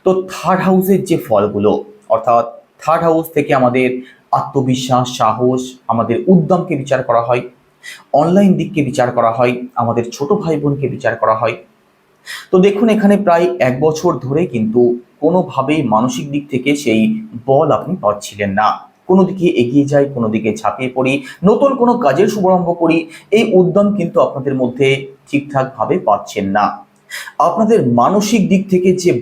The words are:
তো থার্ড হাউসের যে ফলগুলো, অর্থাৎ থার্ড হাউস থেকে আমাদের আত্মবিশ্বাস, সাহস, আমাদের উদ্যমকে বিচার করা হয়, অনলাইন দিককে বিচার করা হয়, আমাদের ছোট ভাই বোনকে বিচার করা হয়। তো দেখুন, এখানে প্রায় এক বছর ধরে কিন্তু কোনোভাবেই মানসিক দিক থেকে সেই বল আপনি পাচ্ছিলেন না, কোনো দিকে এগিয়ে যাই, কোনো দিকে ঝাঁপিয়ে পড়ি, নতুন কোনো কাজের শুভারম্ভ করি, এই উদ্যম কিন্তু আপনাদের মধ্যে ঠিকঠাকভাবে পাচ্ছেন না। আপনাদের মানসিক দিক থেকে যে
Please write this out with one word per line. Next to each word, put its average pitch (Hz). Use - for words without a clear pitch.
তো 190
থার্ড 185
হাউসের 185
যে 165
ফলগুলো, 101
অর্থাৎ 117
থার্ড 165
হাউস 160
থেকে 147
আমাদের 127
আত্মবিশ্বাস, 127
সাহস, 123
আমাদের 117
উদ্যমকে 175
বিচার 131
করা 117
হয়, 123
অনলাইন 180
দিককে 156
বিচার 123
করা 117
হয়, 123
আমাদের 117
ছোট -
ভাই 160
বোনকে 143
বিচার 113
করা 110
হয়। 117
তো 190
দেখুন, 202
এখানে 202
প্রায় 175
এক 127
বছর 156
ধরে 139
কিন্তু 113
কোনোভাবেই 156
মানসিক 123
দিক 143
থেকে 127
সেই 110
বল 143
আপনি 123
পাচ্ছিলেন 101
না, 104
কোনো 190
দিকে 180
এগিয়ে 135
যাই, 143
কোনো 117
দিকে 107
ঝাঁপিয়ে 127
পড়ি, 131
নতুন 240
কোনো 240
কাজের 220
শুভারম্ভ 185
করি, 160
এই 226
উদ্যম 185
কিন্তু 165
আপনাদের 131
মধ্যে 131
ঠিকঠাকভাবে 131
পাচ্ছেন 101
না। 104
আপনাদের 196
মানসিক 196
দিক 185
থেকে 180
যে 175